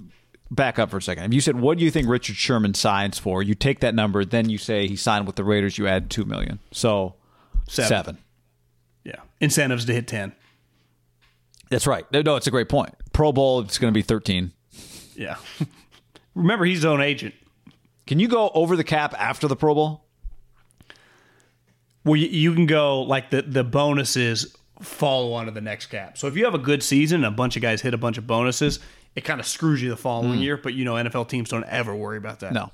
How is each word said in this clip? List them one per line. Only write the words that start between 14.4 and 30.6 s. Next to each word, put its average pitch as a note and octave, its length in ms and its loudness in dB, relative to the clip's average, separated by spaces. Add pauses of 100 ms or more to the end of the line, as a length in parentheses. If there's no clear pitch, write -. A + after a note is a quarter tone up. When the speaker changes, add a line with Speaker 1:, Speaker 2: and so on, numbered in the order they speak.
Speaker 2:
Yeah. - 220 -10 (500)
<laughs> - 480 -20
Remember, F3+ 300 2
he's F#3 140 2
his D3+ 60 0
own D3+ 160 2
agent. C#3 340 -2 (720)
Speaker 1:
Can C#3+ 140 2
you A#3 80 4
go A3+ 260 2
over E3 220 4
the D#3 80 2
cap D3+ 340 0
after B2 300 -2
the C3+ 80 -2
Pro D3+ 180 2
Bowl? D3+ 300 0 (2000)
Speaker 2:
Well, D3+ 120 6
you, D#3 120 2
you E3 260 4
can E3+ 120 6
go, D3 360 4
like, C3 280 -2
the, C3+ 120 2
the C3 220 0
bonuses B2+ 920 0 (240)
follow C3 520 -2
on A#2 140 -6
to A2 40 -8
the G#2+ 100 -10
next G#2+ 260 -10
cap. G2 300 -12
So C#3+ 120 -6
if C#3 80 -6
you G#3+ 80 2
have A3 100 2
a D#3 40 0
good C3+ 260 2
season D3+ 400 4
and G#2 100 -2
a - 20 -8
bunch B2 200 0
of A2 60 -6
guys A2+ 200 0
hit B2 120 -2
a A#2 40 -2
bunch A#2 180 -2
of A2+ 100 -10
bonuses, A#2+ 520 0 (380)
it - 80 -8
kinda C#3 180 -6
screws D3+ 400 0
you B2 80 -2
the A2+ 60 -6
following B2 420 -2
Speaker 1:
Mm. C3 40 0
Speaker 2:
year, C#3+ 140 -2
but, C3+ 180 -8